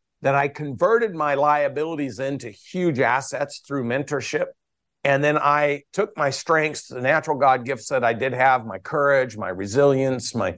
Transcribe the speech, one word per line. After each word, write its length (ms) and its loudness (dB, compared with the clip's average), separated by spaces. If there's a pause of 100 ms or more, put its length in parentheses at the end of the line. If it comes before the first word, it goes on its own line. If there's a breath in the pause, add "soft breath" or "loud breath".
(220)
that 120 2
I 140 2
converted 640 0
my 200 0
liabilities 840 0
into 320 -6
huge 480 -2
assets 680 0
through 180 -4
mentorship. 600 -2 (600)
And 160 2
then 140 2
I 460 2 (100)
took 240 -2
my 140 0
strengths, 580 -2
the 140 -10
natural 340 2
God 300 4
gifts 220 -6
that 160 0
I 100 2
did 180 -2
have, 320 2
my 140 -10
courage, 580 0
my 140 -6
resilience, 840 2
my, 220 -2